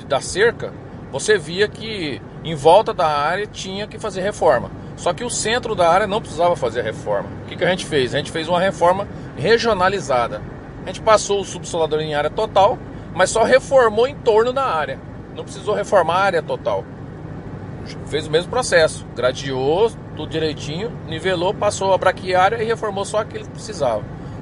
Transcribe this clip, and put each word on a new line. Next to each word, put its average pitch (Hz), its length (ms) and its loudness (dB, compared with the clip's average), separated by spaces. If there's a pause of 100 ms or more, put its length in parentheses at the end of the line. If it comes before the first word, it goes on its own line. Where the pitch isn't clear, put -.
da 135 120 0
cerca, 170 540 0 (380)
você 208 260 2
via 175 300 -2
que 202 540 -6 (220)
em 160 120 -4
volta 160 380 6
da 170 140 2
área 151 380 0
tinha 196 420 -8
que 214 120 -14
fazer 190 220 -6
reforma. 165 500 2 (240)
Só - 180 -2
que - 100 -8
o 247 60 -4
centro 226 460 -2
da 175 140 4
área 196 180 4
não 202 120 -2
precisava 170 360 2
fazer 113 260 -2
reforma. 104 480 -4 (140)
O - 40 -14
que - 80 -10
que - 80 -4
a 160 60 4
gente 185 160 -2
fez? 127 300 0
A - 20 0
gente 147 140 -4
fez 160 180 -4
uma 175 100 2
reforma 190 480 2 (300)
regionalizada. 180 1040 2 (420)
A - 40 -10
gente 185 140 -8
passou 208 380 4
o 185 60 -4
subsolador 156 540 -2
em 156 160 -2
área 147 160 0
total, 208 480 4 (340)
mas 185 160 4
só 226 140 2
reformou 247 640 4
em 285 80 -8
torno 220 360 4
da 269 140 0
área. 151 340 -2 (360)
Não 156 80 -10
precisou - 320 -4
reformar 185 400 4
a 190 80 4
área 180 180 2
total. 117 420 -4 (1200)
Fez 156 200 -4
o 151 40 -10
mesmo 175 180 2
processo, 180 560 2 (100)
gradeou 135 760 2 (240)
tudo 156 120 -8
direitinho, 156 640 -4 (160)
nivelou, 175 460 0
passou 202 400 0
a 180 40 6
braquiária 185 640 2
e 220 40 -2
reformou 208 400 -2
só 214 140 -2
aquilo 214 260 -6
que - 60 -14
precisava. 131 500 -2 (400)